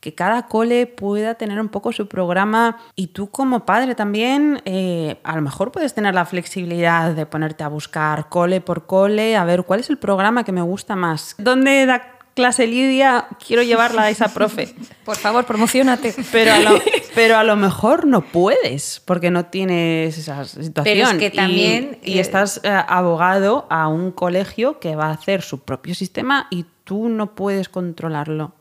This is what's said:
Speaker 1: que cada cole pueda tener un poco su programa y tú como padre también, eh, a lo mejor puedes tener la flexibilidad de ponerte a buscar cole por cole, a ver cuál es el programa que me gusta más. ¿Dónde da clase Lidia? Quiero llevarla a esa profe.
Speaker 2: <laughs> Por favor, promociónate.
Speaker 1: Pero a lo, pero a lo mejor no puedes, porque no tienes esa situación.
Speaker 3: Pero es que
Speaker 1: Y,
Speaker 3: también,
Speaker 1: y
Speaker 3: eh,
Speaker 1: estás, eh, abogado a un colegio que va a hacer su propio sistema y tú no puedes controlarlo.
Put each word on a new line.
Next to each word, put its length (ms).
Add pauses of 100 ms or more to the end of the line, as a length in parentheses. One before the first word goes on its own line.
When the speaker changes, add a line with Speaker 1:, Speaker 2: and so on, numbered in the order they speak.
Speaker 1:
que 140
cada 320
cole 400
pueda 480
tener 260
un 80
poco 240
su 140
programa 720 (160)
y 140
tú 240
como 340
padre 300
también, 680
eh, 600
a 100
lo 80
mejor 300
puedes 200
tener 220
la 100
flexibilidad 880
de 160
ponerte 380
a 40
buscar 600
cole 320
por 260
cole, 500
a 80
ver 200
cuál 160
es 100
el 80
programa 460
que 80
me 100
gusta 320
más. 440
¿Dónde 460
da 280 (240)
clase 320
Lidia? 580 (180)
Quiero 200
llevarla 380
a 80
esa 220
profe. 400 (160)
Speaker 2:
<laughs> 160
Por 120
favor, 300
promociónate. 680 (160)
Speaker 1:
Pero 220
a 80
lo, 180 (380)
pero 200
a 60
lo 140
mejor 500
no 140
puedes, 840
porque 280
no 140
tienes 680
esa 280
situación. 400
Speaker 3:
Pero 240
es 60
que 120
Speaker 1:
Y, 100
Speaker 3:
también, 680
Speaker 1:
y 140
Speaker 3:
eh, 20
Speaker 1:
estás, 420
eh, 60 (180)
abogado 840
a 200
un 240
colegio 680
que 160
va 120
a 40
hacer 320
su 220
propio 320
sistema 540
y 160 (180)
tú 240
no 260
puedes 340
controlarlo. 920